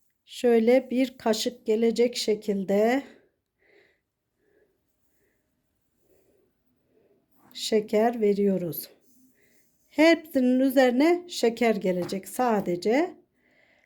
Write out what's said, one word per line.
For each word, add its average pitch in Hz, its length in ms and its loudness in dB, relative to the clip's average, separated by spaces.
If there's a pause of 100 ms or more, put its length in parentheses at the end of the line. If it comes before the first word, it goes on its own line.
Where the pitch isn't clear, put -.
(260)
şöyle 240 680 2
bir 254 260 -2
kaşık 226 480 -4
gelecek 226 520 0
şekilde 208 880 -2 (4000)
şeker 220 680 -2
veriyoruz. 196 680 -2 (1000)
Hepsinin 294 680 2
üzerine 269 680 2
şeker 233 460 0
gelecek 185 520 -4
sadece. 226 880 -2 (720)